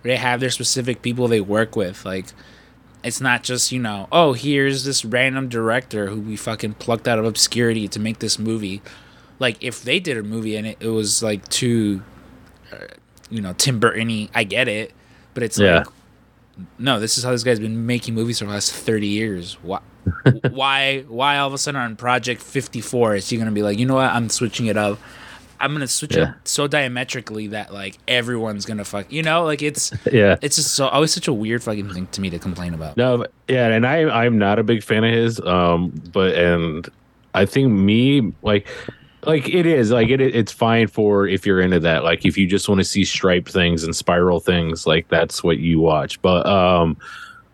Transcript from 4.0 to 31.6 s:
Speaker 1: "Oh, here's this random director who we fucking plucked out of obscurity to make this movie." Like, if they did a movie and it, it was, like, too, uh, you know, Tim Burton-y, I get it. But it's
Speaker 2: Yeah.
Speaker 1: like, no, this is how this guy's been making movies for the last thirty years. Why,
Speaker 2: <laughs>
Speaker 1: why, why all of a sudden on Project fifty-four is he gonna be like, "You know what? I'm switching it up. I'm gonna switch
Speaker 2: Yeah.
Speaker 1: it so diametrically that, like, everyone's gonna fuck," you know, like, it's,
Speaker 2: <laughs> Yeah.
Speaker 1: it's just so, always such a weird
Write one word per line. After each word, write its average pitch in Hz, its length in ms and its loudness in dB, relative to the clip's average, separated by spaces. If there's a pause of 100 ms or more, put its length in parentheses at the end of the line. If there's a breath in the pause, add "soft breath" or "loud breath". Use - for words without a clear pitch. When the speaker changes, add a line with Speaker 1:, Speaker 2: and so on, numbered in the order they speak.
Speaker 1:
"Oh, 156 220 6
here's 135 520 0
this 135 200 -2
random 131 440 0
director 113 580 -2
who 107 120 -6
we 107 160 -8
fucking 110 400 -6
plucked - 320 -4
out 117 120 2
of 110 60 -2
obscurity 113 640 0
to 107 100 -8
make 110 200 -4
this 110 200 -4
movie." 107 420 -4 (580 loud breath)
Like, 123 220 -2
if 120 220 -10
they 135 160 0
did 156 180 -4
a 107 60 -6
movie 107 320 -6
and 107 120 -6
it, 104 120 -12
it 107 100 -8
was, 110 340 -2
like, 104 260 -4
too, 110 520 0 (680)
uh, - 60 -18 (520)
you 113 120 -6
know, 95 160 -6
Tim 123 220 0
Burton-y, 110 560 0
I 117 80 2
get 107 240 0
it. 107 240 -4 (420 soft breath)
But 120 100 -4
it's 107 140 -4
Speaker 2:
Yeah. 92 220 6
Speaker 1:
like, 80 80 -4 (880)
no, 123 220 0
this 110 180 0
is 120 60 -4
how 127 80 -2
this 120 120 -2
guy's 120 160 2
been 113 280 -4
making 117 260 -2
movies 113 260 -2
for 107 60 -6
the 104 60 -6
last 101 200 -2
thirty 107 360 -2
years. 101 560 -4
Why, 90 160 -6 (340)
Speaker 2:
<laughs> - 380 4
Speaker 1:
why, 135 560 0
why 135 320 0
all 139 80 0
of 135 60 -4
a 139 40 -8
sudden 139 240 -4
on 113 140 -6
Project 123 460 0
fifty-four 120 760 -2
is 95 140 -4
he 117 80 -2
gonna 113 140 -2
be 104 120 0
like, 104 160 0
"You 123 80 2
know 135 80 2
what? 131 160 2
I'm 117 180 -2
switching 117 380 -2
it 107 100 0
up. 104 220 0 (600 loud breath)
I'm 143 140 -2
gonna 143 140 -4
switch - 280 -4
Speaker 2:
Yeah. - 140 2 (140)
Speaker 1:
it - 40 -10
so 147 200 -2
diametrically 123 800 -4
that, 104 260 -10
like, 98 240 -12 (100)
everyone's 113 600 -2
gonna 104 180 -6
fuck," 101 260 -10
you 156 120 -4
know, 160 220 2
like, 147 180 -2
it's, - 280 -4 (100)
Speaker 2:
<laughs> - 100 0
Yeah. 101 320 6
Speaker 1:
it's 147 140 0
just - 160 -2
so, 135 140 0
always 156 260 2
such - 140 -4
a 156 60 0
weird 110 300 -2